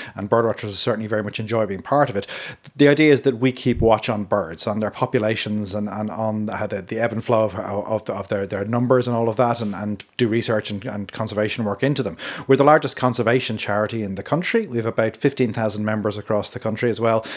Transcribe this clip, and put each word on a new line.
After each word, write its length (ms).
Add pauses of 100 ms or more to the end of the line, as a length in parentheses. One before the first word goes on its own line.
(160)
and 120
bird 160
watchers 360
certainly 280
very 140
much 180
enjoy 280
being 160
part 260
of 60
it, 100 (500)
the 120
idea 260
is 80
that 160
we 140
keep 280
watch 300
on 140
birds, 420
on 140
their 100
populations 840
and, 120
and 220
on 380
how 180
the, 160
the 180
ebb 120
and 120
flow 220
of, 100
of, 540
of 200
their, 180
their 180
numbers 420
and 80
all 140
of 60
that, 260
and, 140
and 280 (140)
do 100
research 440
and, 140
and 260
conservation 520
work 200
into 180
them. 160 (300)
We're 80
the 80
largest 340
conservation 600
charity 420
in 140
the 80
country. 420
We 120
have 100
about 280
fifteen 380
thousand 320
members 320
across 320
the 100
country 300
as 100
well, 240 (140)